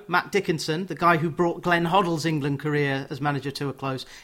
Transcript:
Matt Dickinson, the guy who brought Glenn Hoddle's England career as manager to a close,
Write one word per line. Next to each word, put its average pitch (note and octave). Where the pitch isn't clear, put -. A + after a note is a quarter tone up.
Matt E3+
Dickinson, F3+
the E3
guy E3+
who D#3+
brought E3+
Glenn E3+
Hoddle's E3+
England C#3+
career C#3+
as C3+
manager C#3+
to C#3+
a B2+
close, C3